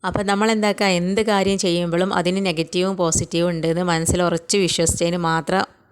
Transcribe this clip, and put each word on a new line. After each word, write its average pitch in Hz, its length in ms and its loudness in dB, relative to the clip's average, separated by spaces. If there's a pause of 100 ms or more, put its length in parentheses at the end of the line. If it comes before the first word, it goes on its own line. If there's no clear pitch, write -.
അപ്പം 190 200 -2
നമ്മളെന്താക്കുക, 208 600 2
എന്ത് 185 360 0
കാര്യം 196 360 0
ചെയ്യുമ്പോഴും 175 560 0
അതിന് 185 320 0
നെഗറ്റീവും 180 500 -2
പോസിറ്റീവും 170 540 0
ഉണ്ടെന്ന് 165 320 -2
മനസ്സിൽ 175 400 0
ഉറച്ച് 170 360 0
വിശ്വസിച്ചതിന് 170 580 0
മാത്രം 170 640 -2 (120)